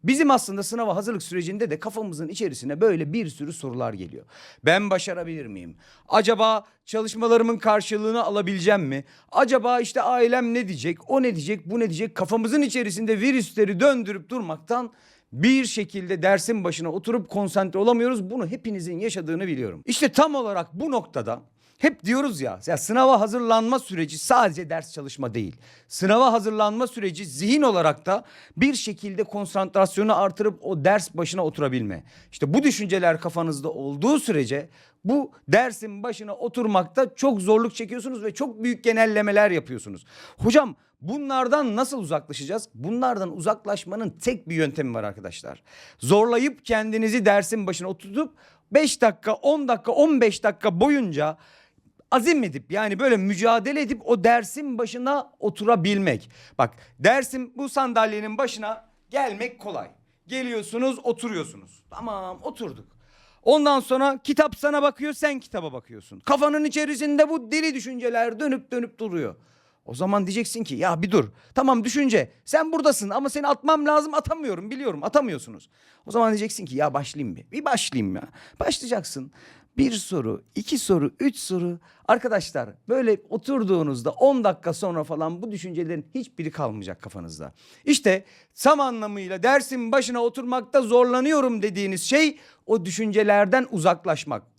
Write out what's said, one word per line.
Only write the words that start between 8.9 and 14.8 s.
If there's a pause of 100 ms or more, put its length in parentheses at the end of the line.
Acaba
işte
ailem
ne
diyecek,
o
ne
diyecek,
bu
ne
diyecek?"
Kafamızın
içerisinde
virüsleri
döndürüp
durmaktan (400)